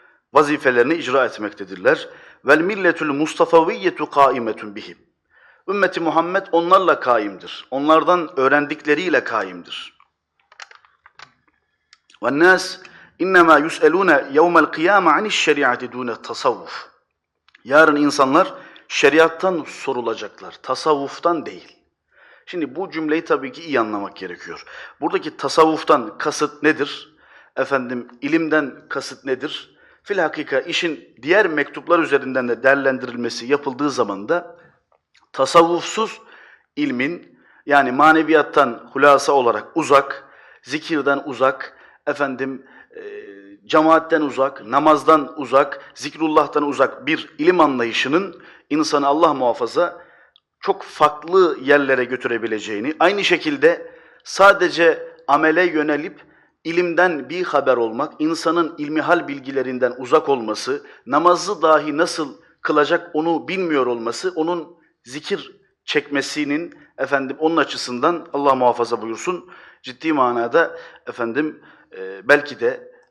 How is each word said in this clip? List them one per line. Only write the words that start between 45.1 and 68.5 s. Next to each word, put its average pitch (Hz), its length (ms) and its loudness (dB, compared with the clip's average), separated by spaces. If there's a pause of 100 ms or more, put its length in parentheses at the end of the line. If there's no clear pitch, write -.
uzak, 131 540 0
zikrullah'tan 151 760 -2
uzak 127 380 -2
bir 156 320 -6
ilim 175 220 4
anlayışının 139 840 0 (280)
insanı 147 360 0
Allah 156 280 2
muhafaza 127 680 -2 (580)
çok 190 220 -4
farklı 160 800 2
yerlere 135 440 2
götürebileceğini, 113 960 -4
aynı 190 240 2
şekilde 156 720 0 (300)
sadece 170 920 2 (120)
amele 156 360 4
yönelip 151 580 -2 (440)
ilimden 170 640 0
bir 175 160 -6
haber 131 320 2
olmak, 117 420 -4
insanın 160 600 -2
ilmihal 147 500 -2
bilgilerinden 131 720 -4
uzak 135 300 0
olması, 127 580 -4 (200)
namazı 165 560 0
dahi 151 340 2
nasıl 160 400 -4 (260)
kılacak 151 500 0
onu 156 360 -4
bilmiyor 165 380 -2
olması, 120 500 -6
onun 165 400 -6 (280)
zikir 147 520 -10 (280)
çekmesinin, 143 920 -4 (200)
efendim, 135 420 -2
onun 160 160 0
açısından 127 760 -2
Allah 143 220 2